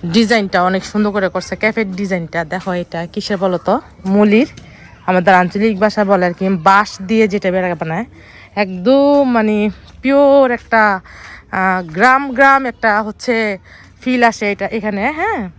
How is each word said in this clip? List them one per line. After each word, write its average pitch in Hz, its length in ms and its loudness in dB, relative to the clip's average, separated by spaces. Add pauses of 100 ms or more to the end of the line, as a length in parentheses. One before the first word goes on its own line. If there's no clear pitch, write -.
(120)
ডিজাইনটা 202 500 2
অনেক 185 220 -2
সুন্দর 208 280 -2
করে 190 160 -2
করছে, 180 280 -6
ক্যাফের 214 400 -4
ডিজাইনটা। 175 480 -6
দেখো, 180 280 -8
এটা 175 340 -6
কিসের 202 300 -6
বলো 180 220 -2
তো? 214 220 -2 (260)
মুলির, 208 420 4 (580)
আমাদের 185 280 2
আঞ্চলিক 190 460 0
ভাষায় 214 260 0
বলে 190 200 2
আর 175 60 -2
কি, 190 160 -4
বাঁশ 196 540 2
দিয়ে 220 260 0
যেটা 190 220 -2
বেড়া 180 240 -2
বানায়, 165 300 -6 (500)
একদম, 262 720 2
মানে, 214 460 0 (320)
পিওর 277 480 4
একটা, 214 500 0 (520)
আহ, 185 340 -2
গ্রাম, 254 480 0
গ্রাম 269 320 4
একটা 220 360 -2
হচ্ছে 214 560 -4 (420)
ফিল 254 240 0
আসে 220 280 0
এটা 196 140 -6
এখানে, 214 460 -4
হ্যাঁ। 320 360 -6 (100)